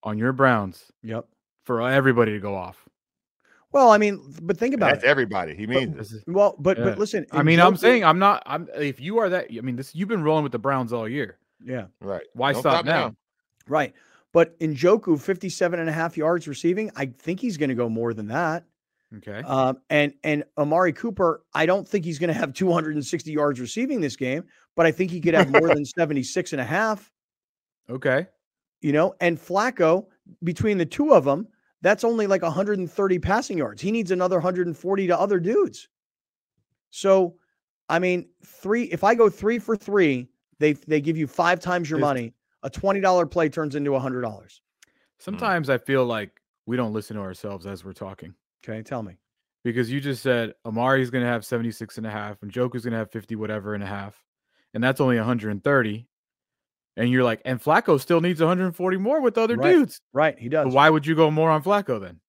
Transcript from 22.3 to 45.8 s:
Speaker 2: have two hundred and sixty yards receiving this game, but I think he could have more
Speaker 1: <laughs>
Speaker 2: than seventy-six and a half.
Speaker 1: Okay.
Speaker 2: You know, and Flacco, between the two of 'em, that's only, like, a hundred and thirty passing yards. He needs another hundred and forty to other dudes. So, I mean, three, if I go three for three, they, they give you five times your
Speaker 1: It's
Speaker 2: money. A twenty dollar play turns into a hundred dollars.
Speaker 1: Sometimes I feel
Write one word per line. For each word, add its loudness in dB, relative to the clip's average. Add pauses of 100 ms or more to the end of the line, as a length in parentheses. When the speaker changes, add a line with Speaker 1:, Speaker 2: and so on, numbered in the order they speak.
Speaker 2:
have -4
two 0
hundred 0
and -4
sixty -8
yards 0
receiving -4
this -4
game, -4 (320)
but 4
I 4
think -2
he -8
could 0
have 6
more 6
Speaker 1:
<laughs> 4
Speaker 2:
than 0
seventy-six -2
and -4
a -4
half. -4 (800)
Speaker 1:
Okay. -2 (540)
Speaker 2:
You 0
know, 2
and 0
Flacco, 0 (360)
between 0
the 0
two 4
of 6
'em, -2 (360)
that's 2
only, 0
like, 2
a -2
hundred -2
and -4
thirty 0
passing -2
yards. -4
He -4
needs -2
another 0
hundred -2
and -6
forty -2
to 2
other 2
dudes. -2 (1040)
So, 2 (540)
I 2
mean, -2 (160)
three, -4
if -6
I 4
go 6
three -2
for -4
three, 0 (300)
they, 4
they -2
give -2
you -2
five 0
times -4
your -2
Speaker 1:
It's 2
Speaker 2:
money. -2 (300)
A -6
twenty -2
dollar 4
play 0
turns -6
into 0
a 2
hundred -4
dollars. -10 (560)
Speaker 1:
Sometimes -2
I 2
feel 2